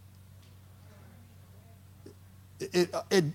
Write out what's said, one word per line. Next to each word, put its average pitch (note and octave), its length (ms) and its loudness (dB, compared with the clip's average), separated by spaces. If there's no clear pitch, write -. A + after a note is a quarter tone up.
It, - 140 -8
it, F3+ 200 2
it F#3+ 140 4